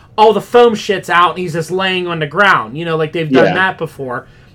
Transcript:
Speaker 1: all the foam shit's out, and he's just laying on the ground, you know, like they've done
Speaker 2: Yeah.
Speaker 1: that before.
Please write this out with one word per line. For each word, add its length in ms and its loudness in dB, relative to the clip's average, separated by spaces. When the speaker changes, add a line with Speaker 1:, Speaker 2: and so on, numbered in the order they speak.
Speaker 1:
all 160 6
the 80 0
foam 360 4
shit's 340 -6
out, 200 4
and 100 -10
he's 140 -6
just 180 -6
laying 340 -2
on 140 -6
the 80 -4
ground, 500 0
you 60 -6
know, 120 -4
like 160 -4
they've 200 -4
done 140 4
Speaker 2:
Yeah. 80 0
Speaker 1:
that 240 -2
before. 500 -10